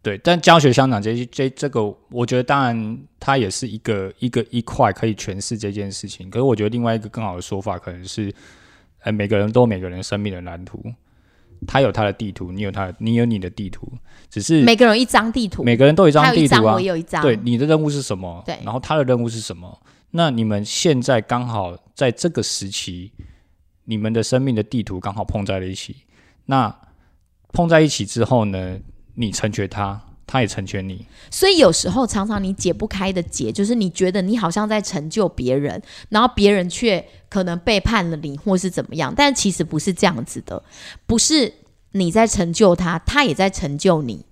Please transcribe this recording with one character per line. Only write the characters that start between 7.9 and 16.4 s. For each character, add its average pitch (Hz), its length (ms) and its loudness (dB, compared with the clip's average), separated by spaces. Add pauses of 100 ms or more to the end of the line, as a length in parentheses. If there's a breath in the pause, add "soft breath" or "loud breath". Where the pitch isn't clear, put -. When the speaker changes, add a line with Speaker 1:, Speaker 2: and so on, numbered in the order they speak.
Speaker 1:
能 90 140 -16
是， 98 280 -6 (680 soft breath)
呃， 110 80 -4
每 104 160 -2
个 107 100 2
人 104 140 0
都 123 100 6
有 120 60 6
每 98 120 -2
个 90 100 -8
人 90 120 -10
生 101 160 -6
命 104 160 -4
的 90 80 -10
蓝 87 220 -12
图， - 180 -16 (880)
他 139 140 2
有 113 100 4
他 107 140 0
的 98 80 0
地 104 180 -8
图， 90 220 -10
你 98 80 -8
有 98 100 -4
他 98 140 -4
的， 90 140 -10
你 113 160 0
有 117 100 4
你 113 120 0
的 90 120 -6
地 101 200 -10
图， - 220 -14 (380 soft breath)
只 101 120 -6
是 156 220 4
Speaker 2:
每 - 120 8
个 240 100 8
人 214 100 6
有 247 60 2
一 - 20 2
张 226 260 2
地 226 180 -2
图， - 140 -8
Speaker 1:
每 120 140 4
个 131 100 6
人 147 80 8
都 190 100 6
有 160 60 10
一 - 20 6
张 147 120 6 (100)
地 156 140 4